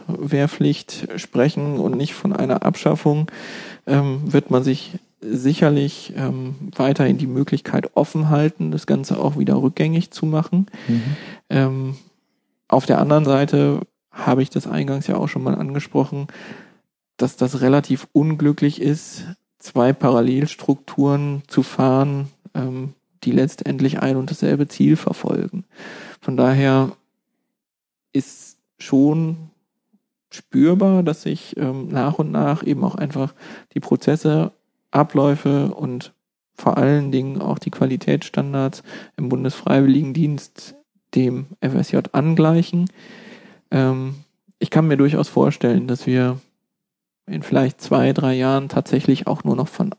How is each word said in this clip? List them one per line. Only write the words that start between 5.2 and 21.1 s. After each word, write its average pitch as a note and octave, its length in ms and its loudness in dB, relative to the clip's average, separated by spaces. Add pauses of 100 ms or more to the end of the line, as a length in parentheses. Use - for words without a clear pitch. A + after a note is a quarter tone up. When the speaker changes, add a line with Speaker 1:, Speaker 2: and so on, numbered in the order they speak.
Speaker 1:
sicherlich, C#3+ 880 0
ähm, C3 380 -6 (200)
weiterhin C3+ 420 2
die D3 80 -2
Möglichkeit - 680 -2
offen D#3 340 0
halten, D#3 400 0
das D#3 160 -6
Ganze C3+ 320 -2
auch D3 220 -2
wieder C3+ 200 2
rückgängig D#3 520 0
zu - 160 -6
machen. D#3+ 400 0 (200)
Speaker 2:
Mhm. A#2 140 0 (480)
Speaker 1:
Ähm, C3+ 460 0 (720)
auf - 180 2
der - 140 2
anderen D3 260 4
Seite C#3+ 560 2 (300)
habe C3 320 0
ich - 80 -4
das - 160 -4
eingangs C#3 400 -4
ja - 100 0
auch D3+ 100 -2
schon C3+ 140 -4
mal C3+ 140 0
angesprochen, C#3+ 720 -4 (880)
dass B2 200 -2
das B2+ 240 -2
relativ C3+ 500 2
unglücklich D3 680 2
ist, D3+ 460 -4 (320)
zwei B2+ 360 2
Parallelstrukturen C#3 1500 0